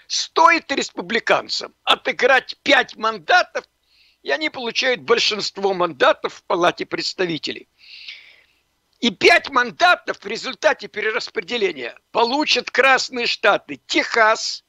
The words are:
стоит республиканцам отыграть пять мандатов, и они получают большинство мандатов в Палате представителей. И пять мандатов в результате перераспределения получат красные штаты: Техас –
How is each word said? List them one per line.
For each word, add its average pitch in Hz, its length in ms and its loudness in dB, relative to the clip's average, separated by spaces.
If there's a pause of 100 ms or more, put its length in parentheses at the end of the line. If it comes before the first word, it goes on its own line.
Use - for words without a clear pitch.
стоит - 680 2
республиканцам 202 1040 -2 (120)
отыграть 254 760 -2
пять 269 340 0
мандатов, 226 680 -2 (560)
и - 80 -8
они 302 220 -2
получают 247 500 -2
большинство 196 720 -2
мандатов 180 600 0
в - 80 -20
Палате 175 420 0
представителей. - 840 -6 (1300)
И 233 100 0
пять 330 400 4
мандатов 269 720 0
в - 60 -14
результате 226 600 -2
перераспределения 208 1120 -4 (140)
получат 240 580 0
красные 254 560 2
штаты: 170 600 0
Техас – 233 800 0